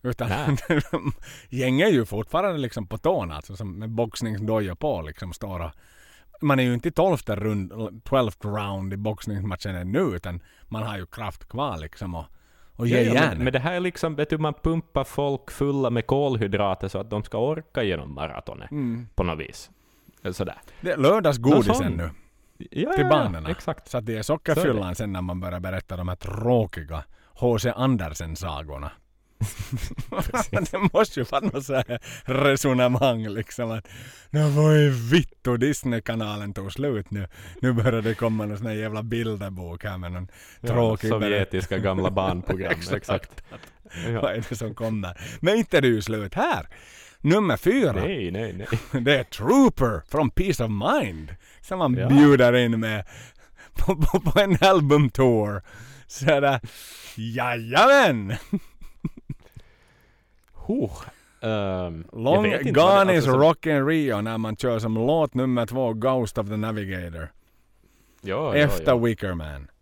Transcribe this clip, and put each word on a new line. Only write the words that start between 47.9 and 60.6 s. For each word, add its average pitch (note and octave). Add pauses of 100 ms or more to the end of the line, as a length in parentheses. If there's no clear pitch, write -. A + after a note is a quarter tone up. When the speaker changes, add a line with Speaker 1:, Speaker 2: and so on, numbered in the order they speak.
Speaker 2:
Nej, G#2
nej, G#2
nej. F#2+ (240)
Speaker 1:
<laughs> - (120)
Det C#3
är A#2+
Trooper C3+
från C#3+
Peace F3
of A2
Mind G2+ (260)
som F#3
man C#3
Speaker 2:
Ja. F#2+
Speaker 1:
bjuder C3+
in A#2
med A2 (720)
på, -
på, D#3
på -
en G3
albumtour. C3 (460)
Så C3+
är C#3+
det, C#3 (560)
jajamän! A#2+ (2250)